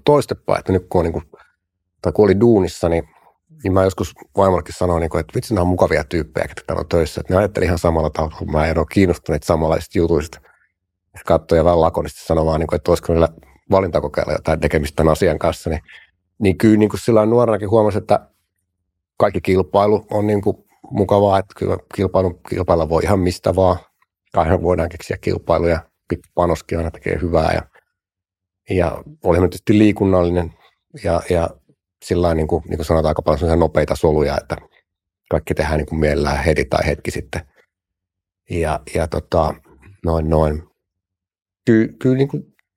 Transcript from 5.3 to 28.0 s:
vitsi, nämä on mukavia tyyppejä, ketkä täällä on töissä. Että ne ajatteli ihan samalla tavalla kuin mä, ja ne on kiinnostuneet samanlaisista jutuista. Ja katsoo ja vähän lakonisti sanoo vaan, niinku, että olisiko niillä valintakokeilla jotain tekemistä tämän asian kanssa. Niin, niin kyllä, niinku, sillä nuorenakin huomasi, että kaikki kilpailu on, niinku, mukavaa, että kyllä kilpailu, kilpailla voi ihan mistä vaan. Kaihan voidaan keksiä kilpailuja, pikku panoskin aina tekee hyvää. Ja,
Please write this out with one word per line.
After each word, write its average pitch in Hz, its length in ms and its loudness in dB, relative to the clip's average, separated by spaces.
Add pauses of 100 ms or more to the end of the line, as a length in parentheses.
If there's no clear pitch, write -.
vitsi, 123 200 -4
nämä 90 80 2
on 87 60 0
mukavia 87 360 0
tyyppejä, - 440 -6
ketkä - 180 -18
täällä 82 140 -4
on 85 80 -8
töissä. 82 320 0
Että - 120 -6
ne 92 60 4
ajatteli 101 260 0
ihan 85 140 0
samalla 80 320 0
tavalla 80 280 -4
kuin - 140 -8
mä, 78 140 2
ja 82 80 -2
ne 82 60 0
on 78 120 0
kiinnostuneet 87 500 0
samanlaisista 82 560 -2
jutuista. 82 420 0 (760)
Ja - 120 -20
katsoo 85 300 0
ja 80 80 4
vähän 87 160 2
lakonisti 80 400 -2
sanoo 80 260 0
vaan, 80 140 0
niinku, 80 140 -4
että - 160 -2
olisiko 85 220 0
niillä 82 160 2 (420)
valintakokeilla 82 640 0
jotain 80 280 -2
tekemistä 78 360 -2
tämän 78 160 4
asian 78 260 0
kanssa. 82 320 -4
Niin, 78 100 -4 (580)
niin 98 200 0
kyllä, 107 180 6
niinku, 104 200 2
sillä 107 300 2
nuorenakin 110 440 2
huomasi, 107 280 2
että - 300 -2 (880)
kaikki 101 220 0
kilpailu 101 720 2
on, 104 160 -2
niinku, 104 400 -2 (240)
mukavaa, 101 480 2
että - 200 -8
kyllä 92 180 -2 (180)
kilpailu, 92 400 0 (140)
kilpailla 85 400 0
voi 82 140 0
ihan 98 160 2
mistä 90 380 -2
vaan. 90 220 2 (540)
Kaihan 85 300 0
voidaan 85 260 0
keksiä - 320 -10
kilpailuja, 85 580 -2 (300)
pikku - 260 -8
panoskin 87 440 -2
aina 82 120 -4
tekee 90 320 -6
hyvää. 82 300 0
Ja, - 100 -4 (1160)